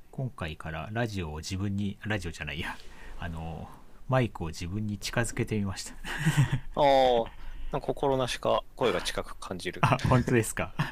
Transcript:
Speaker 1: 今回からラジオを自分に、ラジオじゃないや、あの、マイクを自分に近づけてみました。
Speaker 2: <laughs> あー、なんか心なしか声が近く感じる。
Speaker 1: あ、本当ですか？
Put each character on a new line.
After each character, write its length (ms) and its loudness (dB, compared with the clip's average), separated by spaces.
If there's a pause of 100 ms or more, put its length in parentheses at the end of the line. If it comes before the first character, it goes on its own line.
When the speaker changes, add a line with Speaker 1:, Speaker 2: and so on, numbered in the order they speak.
(120)
Speaker 1:
今 180 -4
回 280 -6
か 120 -8
ら 220 -6
ラ 160 0
ジ 160 -2
オ 80 -4
を 60 -6
自 180 -6
分 220 0
に、 240 -2
ラ 180 0
ジ 80 -6
オ 40 -4
じ 100 -10
ゃ 40 -8
な 60 -6
い 80 -6
や、 160 -4 (440)
あ 100 -4
の、 400 -8 (400)
マ 100 4
イ 80 4
ク 160 -8
を 40 -2
自 200 -6
分 180 -2
に 120 -2
近 240 -2
づ 120 0
け 120 0
て 120 0
み 60 0
ま 140 -4
し 80 -8
た。 80 -10 (420)
Speaker 2:
<laughs> 400 2
あ 60 4
ー、 440 6 (460)
な 60 0
ん 40 -4
か 60 -10
心 300 2
な 100 2
し 100 -2
か 280 2 (100)
声 160 4
が 100 2
近 220 -2
く 140 -10
感 200 -6
じ 140 -6
る。 100 -6
Speaker 1:
あ、 160 6 (120)
本 160 6
当 80 2
で 100 8
す 100 -6
か？ 220 -4 (160)